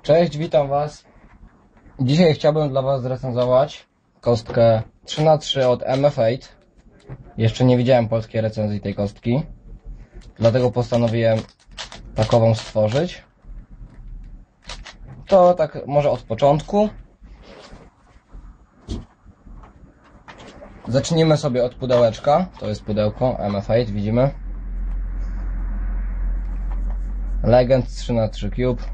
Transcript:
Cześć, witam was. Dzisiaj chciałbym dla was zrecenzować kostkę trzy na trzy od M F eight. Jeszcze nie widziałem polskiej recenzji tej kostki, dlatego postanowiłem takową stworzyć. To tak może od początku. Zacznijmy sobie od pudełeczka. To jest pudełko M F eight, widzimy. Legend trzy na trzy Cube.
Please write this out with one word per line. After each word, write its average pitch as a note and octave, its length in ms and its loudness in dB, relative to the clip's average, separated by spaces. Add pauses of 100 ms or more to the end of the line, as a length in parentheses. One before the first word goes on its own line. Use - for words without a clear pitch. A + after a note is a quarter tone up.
Cześć, D#3 300 4
witam D3+ 300 0
was. C#3+ 380 -4 (920)
Dzisiaj D3+ 340 4
chciałbym D3+ 360 0
dla C3 120 -2
was C3+ 200 -2
zrecenzować B2+ 840 0 (340)
kostkę A#2 600 2 (240)
trzy - 180 -4
na D#3 140 4
trzy C3+ 300 -2
od A#2+ 180 0
M C3+ 200 0
F C#3+ 140 2
eight. A#2 380 -2 (800)
Jeszcze A2+ 280 2
nie B2 120 6
widziałem B2 300 2
polskiej A2+ 340 -4
recenzji G#2+ 400 -4
tej G2+ 140 -6
kostki, A#2 480 -2 (920)
dlatego A#2 360 0
postanowiłem A2+ 680 -2 (760)
takową A2+ 400 2
stworzyć. A2+ 680 -2 (2000)
To F3+ 260 6
tak D#3 240 -2 (100)
może C#3+ 240 2
od - 100 -2
początku. D3+ 680 2 (4000)
Zacznijmy D#3 500 4
sobie B2 260 0
od B2 120 -2
pudełeczka. B2+ 680 2 (140)
To G2+ 80 -6
jest G#2+ 160 -4
pudełko G#2+ 560 0
M G2+ 160 -2
F G2 140 -4
eight, A2+ 220 2
widzimy. A2+ 400 2 (3000)
Legend A#2+ 460 4
trzy - 240 -6
na A2 160 0
trzy - 220 -6
Cube. B2 320 -2 (100)